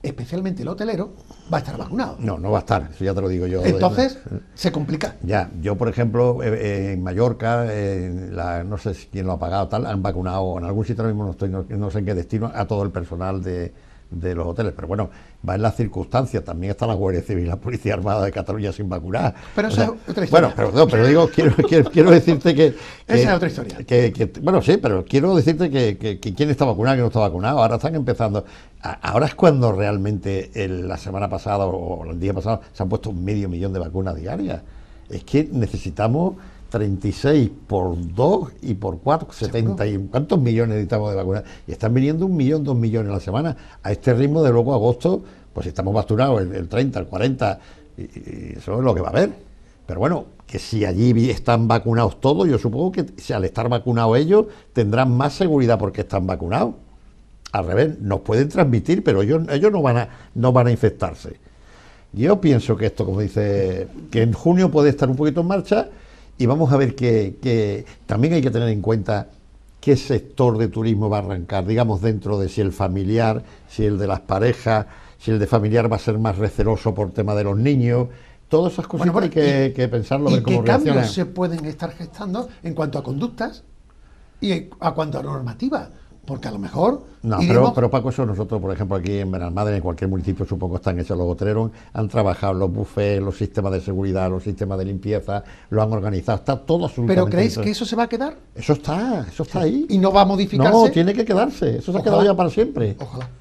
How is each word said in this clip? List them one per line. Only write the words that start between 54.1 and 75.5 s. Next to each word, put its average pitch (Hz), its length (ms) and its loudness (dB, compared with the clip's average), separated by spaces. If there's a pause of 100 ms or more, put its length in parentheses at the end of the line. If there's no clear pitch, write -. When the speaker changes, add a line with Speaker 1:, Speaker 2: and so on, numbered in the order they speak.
Speaker 2:
ellos 190 300 4 (260)
tendrán 120 420 2
más 139 200 0
seguridad 135 440 4
porque 98 220 -4
están 95 260 -2
vacunados. 92 480 -2 (800)
Al 95 140 -2
revés, 127 340 0
nos 98 200 -2
pueden 123 280 0
transmitir, 151 560 0
pero 110 160 2
ellos, 135 300 0
ellos 151 200 2
no 196 120 -2
van 123 160 0
a, 117 100 -4 (260)
no 123 200 2
van 123 140 6
a - 20 4
infectarse. 101 640 -2 (800)
Yo 170 260 2
pienso 127 360 4
que 104 100 -2
esto, - 180 -2
como 95 160 -2
dice, 98 680 0 (220)
que 113 120 2
en 117 100 4
junio 180 380 4
puede 147 200 6
estar 131 200 2
un 131 60 0
poquito 151 260 0
en 170 40 0
marcha 196 420 0 (500)
y 127 80 2
vamos 139 260 2
a 143 40 6
ver 135 180 2
que, 107 480 0
que 110 420 0 (220)
también 127 280 2
hay 160 80 2
que 127 80 0
tener 117 180 0
en 107 140 0
cuenta 104 460 -2 (520)
qué 139 160 6
sector 123 640 0
de 113 100 2
turismo 110 400 0
va 104 100 0
a - 20 0
arrancar, 92 460 -4
digamos, 110 360 2
dentro 104 360 0
de 95 100 -2
si - 120 -4
el 98 120 0
familiar, 101 720 0 (260)
si - 160 -2
el 104 140 0
de 101 80 -2
las 95 140 -2
parejas, 107 640 0 (320)
si - 120 -4
el 110 80 4
de 101 80 2
familiar 113 440 2